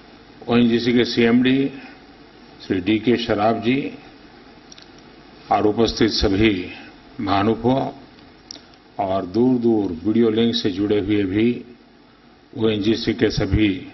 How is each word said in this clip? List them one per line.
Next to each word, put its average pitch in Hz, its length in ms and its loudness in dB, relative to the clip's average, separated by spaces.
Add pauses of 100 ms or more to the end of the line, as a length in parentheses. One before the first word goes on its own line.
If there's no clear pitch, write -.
(480)
ओएनजीसी 120 460 2
के 120 120 4
सीएमडी 127 680 2 (920)
श्री 95 140 -2
डीके 110 360 2
शराफ 110 380 0
जी 120 420 -4 (1500)
और 104 160 2
उपस्थित 107 440 0
सभी 98 600 0 (480)
महानुभाव 113 760 -2 (1040)
और 95 260 -2
दूर-दूर 113 680 2
वीडियो 107 380 0
लिंक 113 260 2
से 110 160 -2
जुड़े 101 280 0
हुए 101 240 0
भी 110 420 0 (920)
ओएनजीसी 107 560 -2
के 107 160 0
सभी 98 640 -2